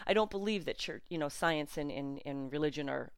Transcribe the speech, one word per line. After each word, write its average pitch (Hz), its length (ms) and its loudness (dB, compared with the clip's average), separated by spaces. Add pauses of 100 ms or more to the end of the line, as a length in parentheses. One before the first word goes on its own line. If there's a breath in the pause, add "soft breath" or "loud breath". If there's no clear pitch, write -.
I 190 80 6
don't 214 160 6
believe 202 360 0
that - 120 -2
church, - 300 -6
you 175 100 -4
know, 147 120 0
science 156 480 0
and, 147 120 0
and, 139 360 -4
and 139 260 -4
religion 147 380 0
are, 135 280 -4